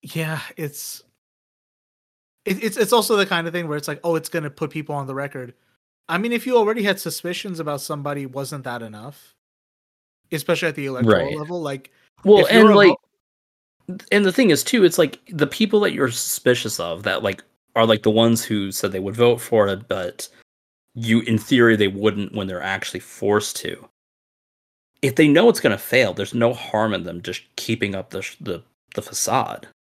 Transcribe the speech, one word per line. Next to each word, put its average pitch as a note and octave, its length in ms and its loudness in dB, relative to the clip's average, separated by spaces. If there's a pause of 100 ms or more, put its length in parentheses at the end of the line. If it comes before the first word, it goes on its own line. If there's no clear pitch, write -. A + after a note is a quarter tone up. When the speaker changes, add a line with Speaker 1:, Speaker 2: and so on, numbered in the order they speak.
Speaker 1:
Yeah, D#3 380 -8 (160)
it's, - 460 -12 (1400)
it, G3 200 -4
it's, G#3+ 120 -4
it's A3+ 160 2
also A3+ 240 2
the G3 100 2
kind E3+ 200 -2
of E3 60 -8
thing E3+ 160 -6
where D3 80 -4
it's D3 120 -8
like, D3 160 -8
"Oh, E3+ 100 0
it's D#3+ 140 -4
gonna D#3 200 -6
put C#3+ 220 -8
people D3+ 240 -10
on C#3 120 -6
the C3+ 80 -10
record." C3+ 400 -10 (540)
I E3 100 -2
mean, A#3 140 -2
if A#3 140 -4
you B3+ 100 0
already A3 260 2
had G3 160 0
suspicions F3 640 -10
about D3 200 -6
somebody, C#3+ 440 -8
wasn't C3+ 400 -10
that A#2+ 160 -8
enough? A2+ 540 -18 (960)
Especially E3 380 -2
at D3+ 60 -6
the C#3+ 120 -8
electoral A#2 400 2
Speaker 2:
Right. - 100 -6
Speaker 1:
level, E3 240 -8
like, C#3 300 -10 (340)
Speaker 2:
Well, G3+ 200 10
Speaker 1:
if - 80 0
you're A3 140 10
Speaker 2:
and, G#3 40 10
Speaker 1:
a G3+ 60 6
Speaker 2:
like, G3 200 8 (920)
Speaker 1:
vo- F3+ 80 -12 (160)
Speaker 2:
and G#3+ 120 4
the F#3 80 2
thing A#3 180 4
is, D3 120 4
too, A3+ 220 2
it's D#3+ 140 4
like D#3 200 0 (100)
the D3 180 -2
people G#3 340 0
that G#3 120 0
you're B2+ 180 -2
suspicious - 680 -2
of E2+ 240 -6
that, G2 200 -2
like, G2 200 -4 (340)
are, A2+ 100 4
like, A2 160 4
the A2+ 80 2
ones A2+ 340 2
who G2+ 260 -4
said G2 220 -6
they F#2+ 80 -6
would G2 160 -8
vote A#2+ 240 4
for G#2+ 280 2
it, G2 200 -6
but - 400 -6 (680)
you, A2+ 260 0
in A2 180 0
theory, A#2 380 4
they G#2 120 2
wouldn't G2+ 460 -2
when G2+ 120 -6
they're F#2+ 160 -8
actually F#2+ 380 -6
forced - 560 -2
to. - 320 -12 (1120)
If C3 140 -2
they D#3 120 6
know E3 200 6
it's - 120 2
gonna G#2 180 0
fail, A#2 360 0
there's - 200 -6
no A#2 200 2
harm G#2+ 400 -2
in F2+ 80 -4
them F2 180 -10
just F2+ 220 -10 (140)
keeping G#2 380 -4
up F#2+ 160 -10
the F#2+ 120 -10
sh-, - 180 -14
the, - 220 -10 (320)
the - 80 -6
facade. - 640 -2 (160)